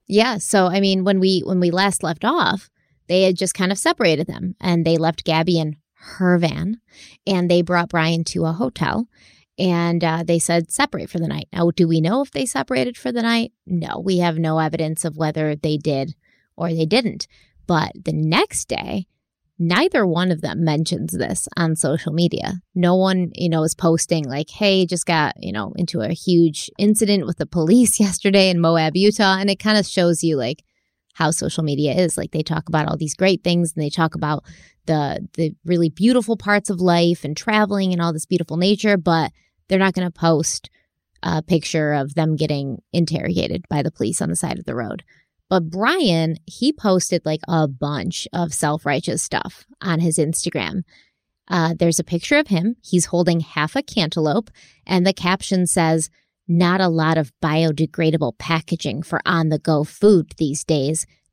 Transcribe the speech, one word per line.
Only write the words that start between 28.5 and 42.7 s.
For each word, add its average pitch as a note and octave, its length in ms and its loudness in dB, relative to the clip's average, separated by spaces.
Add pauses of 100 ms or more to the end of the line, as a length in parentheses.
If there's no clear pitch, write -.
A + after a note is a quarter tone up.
Moab, E3 340 2
Utah." G3 440 4
And G3 100 0
it G3 100 -2
kind G#3+ 180 2
of G3+ 100 2
shows E3+ 360 2
you, D#3+ 140 0
like, B2+ 260 -4 (520)
how D#3+ 160 0
social - 320 -4
media C#3+ 300 0
is. F3 240 0
Like, - 140 -8
they D#3 120 -4
talk D#3 260 -6
about D#3 180 0
all D#3 80 -2
these D3+ 200 -6
great F#3 280 0
things, F3 320 0
and D#3 80 -4
they D3 60 -2
talk D#3+ 260 -2
about D3+ 300 -4 (400)
the, D3 480 -2
the D#3+ 200 -2 (120)
really E3+ 240 2
beautiful A#3 480 2
parts G#3 320 0
of F#3 100 -4
life E3+ 460 2
and D3 100 -4
traveling G3+ 560 0
and F3 100 0
all E3+ 120 0
this D#3 120 -6
beautiful E3+ 300 -2
nature, G3+ 400 2
but E3 360 0 (360)
they're F#3+ 100 2
not F#3+ 160 2
gonna F3+ 160 -2
post E3 600 0 (520)
a D#3+ 220 -2
picture D#3 500 0
of C#3 220 -2
them D#3 220 0
getting C#3+ 440 -4 (120)